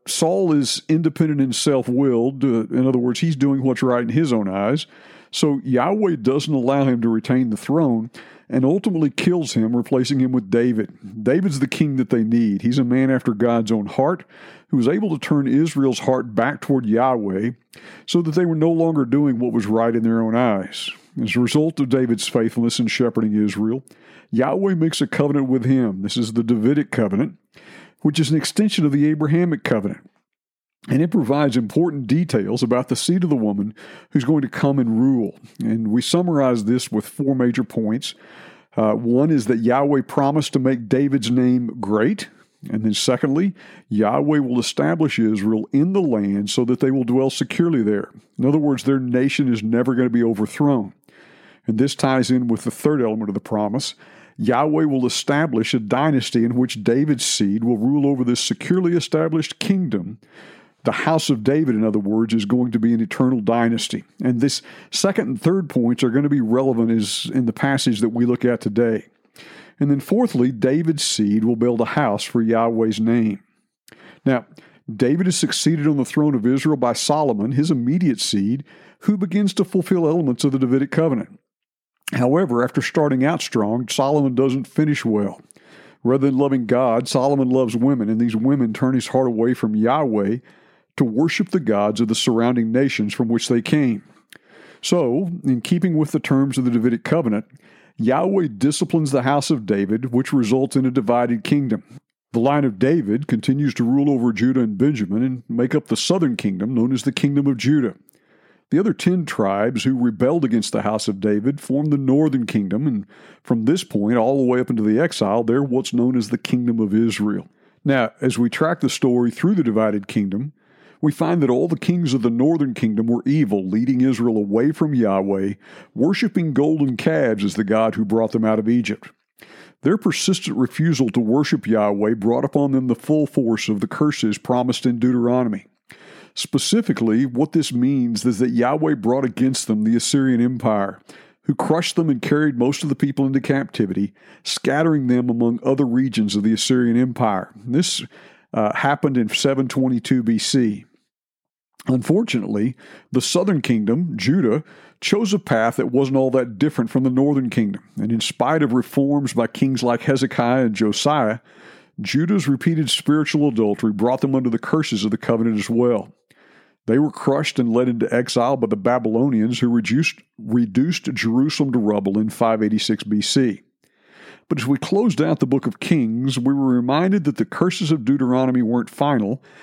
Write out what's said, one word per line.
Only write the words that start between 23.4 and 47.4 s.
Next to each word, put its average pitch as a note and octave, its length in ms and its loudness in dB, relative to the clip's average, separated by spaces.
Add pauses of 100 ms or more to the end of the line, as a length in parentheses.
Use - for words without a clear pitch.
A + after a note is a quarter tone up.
Yahweh F3 440 0
makes D#3+ 260 0
a B2 60 0
covenant C#3+ 420 0
with B2+ 160 0
him. A#2+ 360 0
This G2+ 140 -6
is A2+ 180 -4
the A#2 100 0
Davidic A#2+ 460 0
covenant, G#2 460 -2 (640)
which D#3 180 0
is D3 120 0
an D#3+ 60 2
extension G3+ 480 0
of C#3 80 2
the D3 140 4
Abrahamic D#3 560 0
covenant. - 460 -4 (800)
And C3 120 2
it E3 100 0
provides C#3 460 2
important C#3 500 -2
details A2+ 540 0
about B2 260 0
the A#2 80 -2
seed F3 280 0
of E3+ 60 0
the D3 60 2
woman G#2 380 -2 (380)
who's C3+ 120 0
going D3 200 2
to A#2+ 40 -2
come C#3 320 0
and A#2 220 2
rule. B2+ 340 0 (260)
And A2 280 -2
we A#2+ 120 0
summarize C#3 640 0
this A#2+ 280 -2
with G#2+ 160 -2
four C#3 280 -2
major B2 280 0
points. A2+ 520 -4 (600)
Uh, A2 180 2
one A#2+ 380 2
is A#2+ 160 0
that A#2+ 100 2
Yahweh C3 500 2
promised C#3+ 460 0
to C#3+ 60 0
make B2+ 280 0
David's C3+ 440 0
name B2 480 0
great. G#2+ 500 0 (400)
And G#2+ 140 -4
then A2 100 0
secondly, D3 600 0 (360)
Yahweh C#3 500 2
will B2 200 0
establish D3+ 600 0
Israel A2 540 0
in E3 200 2
the G3 80 0
land G2+ 480 0
so B2+ 160 0
that B2 140 0
they C3+ 120 0
will C3+ 120 0
dwell B2+ 260 0
securely D#3 520 0